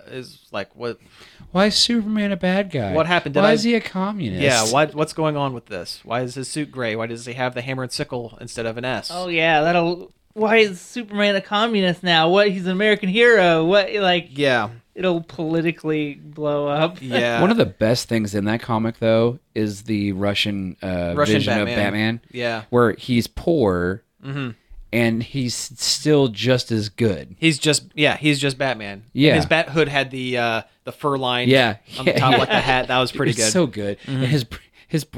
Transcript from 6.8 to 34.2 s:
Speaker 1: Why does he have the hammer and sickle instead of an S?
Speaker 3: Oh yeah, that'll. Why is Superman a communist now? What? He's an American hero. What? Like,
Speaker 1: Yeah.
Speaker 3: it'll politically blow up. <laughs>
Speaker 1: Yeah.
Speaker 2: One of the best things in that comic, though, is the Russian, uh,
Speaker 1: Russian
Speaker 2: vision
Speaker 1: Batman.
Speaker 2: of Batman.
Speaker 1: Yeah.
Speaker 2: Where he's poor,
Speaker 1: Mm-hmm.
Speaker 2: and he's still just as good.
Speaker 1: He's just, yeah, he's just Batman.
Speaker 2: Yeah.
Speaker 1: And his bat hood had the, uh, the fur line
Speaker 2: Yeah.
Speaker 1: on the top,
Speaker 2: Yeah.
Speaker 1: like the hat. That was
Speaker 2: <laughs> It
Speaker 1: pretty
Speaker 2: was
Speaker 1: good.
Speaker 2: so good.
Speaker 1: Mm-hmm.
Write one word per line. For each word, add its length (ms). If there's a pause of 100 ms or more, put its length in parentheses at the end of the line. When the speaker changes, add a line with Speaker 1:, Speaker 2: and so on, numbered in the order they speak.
Speaker 1:
Why 120
does 200
he 60
have 220
the 80
hammer 200
and 80
sickle 500
instead 260
of 100
an 80
S? 280
Speaker 3:
Oh 160
yeah, 340
that'll. 500 (220)
Why 240
is 220
Superman 540
a 60
communist 640
now? 240
What? 220
He's 160
an 60
American 360
hero. 560
What? 300
Like, 360
Speaker 1:
Yeah. 380 (260)
Speaker 3:
it'll 280
politically 920
blow 540
up. 300
<laughs> 40
Speaker 1:
Yeah. 380
Speaker 2:
One 100
of 60
the 100
best 420
things 280
in 80
that 180
comic, 380
though, 400 (160)
is 260
the 300
Russian, 720
uh, 320
Speaker 1:
Russian 180
Speaker 2:
vision 220
Speaker 1:
Batman. 120
Speaker 2:
of 80
Batman. 440 (100)
Speaker 1:
Yeah. 400
Speaker 2:
Where 220
he's 340
poor, 800 (200)
Speaker 1:
Mm-hmm. 260 (420)
Speaker 2:
and 280
he's 360
still 720
just 420
as 200
good. 500
Speaker 1:
He's 180
just, 280 (100)
yeah, 200
he's 220
just 180
Batman. 460 (100)
Speaker 2:
Yeah. 180
Speaker 1:
And 60
his 100
bat 240
hood 180
had 240
the, 260
uh, 240 (220)
the 80
fur 260
line 300
Speaker 2:
Yeah. 300 (200)
Speaker 1:
on 60
the 80
top, 200
Speaker 2:
Yeah. 60
Speaker 1:
like 120
the 100
hat. 260
That 140
was 100
Speaker 2:
<laughs> 40
It 20
Speaker 1:
pretty 140
Speaker 2:
was 60
Speaker 1:
good. 160
Speaker 2:
so 140
good. 340
Speaker 1:
Mm-hmm. 120 (100)